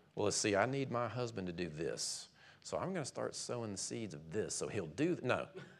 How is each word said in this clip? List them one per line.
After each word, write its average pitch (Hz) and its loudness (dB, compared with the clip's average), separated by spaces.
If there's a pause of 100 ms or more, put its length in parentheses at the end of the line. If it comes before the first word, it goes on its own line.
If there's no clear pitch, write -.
(140)
Well, 104 2
let's 101 4
see, 101 6
I 101 8
need 135 0
my 120 0
husband 110 -2
to 90 -2
do 87 0
this. 76 -2 (340)
So - -4
I'm 170 0
gonna 170 0
start 117 -4
sowing 117 -2
the 95 -6
seeds 113 -4
of 78 -10
this, 87 0
so - 0
he'll 92 0
do 151 2
th-, - -6
no. 104 4 (340)